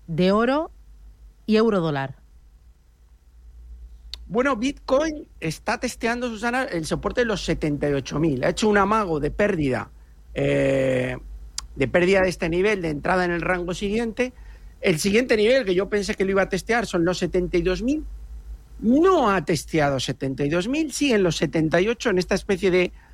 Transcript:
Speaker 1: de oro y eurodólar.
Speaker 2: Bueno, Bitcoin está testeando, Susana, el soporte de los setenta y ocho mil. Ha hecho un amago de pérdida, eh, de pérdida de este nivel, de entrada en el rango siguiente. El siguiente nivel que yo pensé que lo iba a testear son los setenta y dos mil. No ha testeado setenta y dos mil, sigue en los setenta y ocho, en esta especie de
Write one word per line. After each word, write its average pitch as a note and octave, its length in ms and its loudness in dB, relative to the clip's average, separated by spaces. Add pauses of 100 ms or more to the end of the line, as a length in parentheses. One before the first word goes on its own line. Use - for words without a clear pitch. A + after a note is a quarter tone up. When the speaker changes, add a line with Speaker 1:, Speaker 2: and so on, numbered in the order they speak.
Speaker 1:
de F3+ 260 2
oro C4 380 2 (760)
y G#3+ 100 4
eurodólar. E3 600 0 (2000)
Speaker 2:
Bueno, B3+ 280 0
Bitcoin C#4+ 720 -2 (120)
está F#3 400 -4
testeando, A#3+ 500 -4
Susana, A#3+ 360 -2
el E3 200 -6
soporte F3 360 -2
de A#3+ 40 2
los G#3+ 180 -2
setenta D3 460 -2
y C#3+ 40 0
ocho C#3 260 -4
mil. D3 240 2
Ha D#3 60 2
hecho G#3+ 200 2
un G#3 80 4
amago G3 420 2
de D3 120 -2
pérdida, D3+ 580 0 (460)
eh, C3+ 840 0 (580)
de C3+ 120 0
pérdida F3+ 340 4
de F#3 80 2
este E3+ 180 -4
nivel, F#3 360 0
de D#3+ 60 -2
entrada F3 360 0
en F3 60 -2
el E3+ 100 -2
rango F3 320 -2
siguiente. A3+ 600 -4 (480)
El E3+ 180 2
siguiente A3+ 360 2
nivel A#3 300 4
que F#3+ 100 0
yo F#3 140 0
pensé G#3 240 -2
que G3+ 100 -2
lo G3 80 0
iba G3 120 4
a F#3+ 40 0
testear A3 380 0
son F3 180 0
los F3 140 0
setenta F3+ 400 0
y E3+ 60 2
dos F#3 180 0
mil. C#4+ 240 -2 (760)
No D4 520 4
ha F3+ 120 2
testeado D3 560 0
setenta C3+ 460 -4
y C#3+ 40 0
dos F3 180 0
mil, D4 260 -2
sigue C#4 220 2
en G3+ 80 4
los E3 120 2
setenta D#3+ 460 2
y G3 60 2
ocho, A#3 240 -2
en F3+ 80 2
esta F3+ 160 0
especie F#3+ 340 0
de F3+ 220 2 (220)